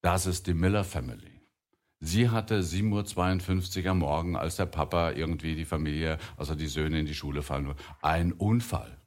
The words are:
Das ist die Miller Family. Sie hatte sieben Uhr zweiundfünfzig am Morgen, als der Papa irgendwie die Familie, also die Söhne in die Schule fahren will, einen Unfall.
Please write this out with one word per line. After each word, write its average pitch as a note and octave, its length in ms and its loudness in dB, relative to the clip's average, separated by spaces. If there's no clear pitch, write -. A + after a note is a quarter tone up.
Das F2+ 260 2
ist F2 200 -2
die F2+ 80 2
Miller F#2+ 300 4
Family. - 560 -10
Sie G2+ 320 4
hatte G#2+ 320 2
sieben F#2 300 2
Uhr G2+ 120 2
zweiundfünfzig F#2 840 0
am F#2+ 100 4
Morgen, E2 380 0
als D2+ 200 -2
der F#2 100 0
Papa E2 440 0
irgendwie D#2+ 460 -2
die D#2 100 -4
Familie, D#2 520 -2
also D2+ 180 -4
die D2+ 140 -4
Söhne D#2 320 0
in D2+ 60 0
die D2 80 -4
Schule C#2+ 280 -4
fahren C#2 240 -4
will, C#2+ 100 -6
einen E2 320 2
Unfall. G2+ 640 0